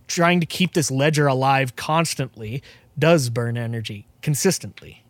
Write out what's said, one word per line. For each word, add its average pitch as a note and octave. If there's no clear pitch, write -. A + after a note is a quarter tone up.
trying F3
to D#3+
keep -
this D#3
ledger C#3+
alive C3+
constantly C#3
does D3+
burn A#2
energy A2+
consistently, -